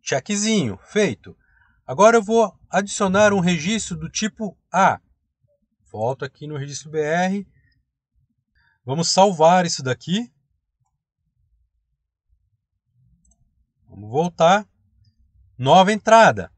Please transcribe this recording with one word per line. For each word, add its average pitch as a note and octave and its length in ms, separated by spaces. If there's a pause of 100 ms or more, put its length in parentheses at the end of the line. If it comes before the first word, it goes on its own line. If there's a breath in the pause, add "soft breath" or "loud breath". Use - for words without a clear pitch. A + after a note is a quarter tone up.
Checkzinho, G3+ 760
feito. E3 580 (480)
Agora G3+ 320
eu A3+ 60
vou A3 340 (140)
adicionar G3+ 640
um G3 80
registro F3+ 560
do D#3+ 120
tipo G#3+ 480 (160)
A. E3+ 280 (880)
Volto A#2+ 340
aqui D3 220
no D3+ 100
registro C#3+ 320
B D#3 120
R. F3+ 460 (1400)
Vamos E3 240
salvar F3+ 580
isso E3 160
daqui. E3+ 500 (3500)
Vamos G2+ 200
voltar. E3+ 580 (920)
Nova F3+ 340
entrada. G3+ 640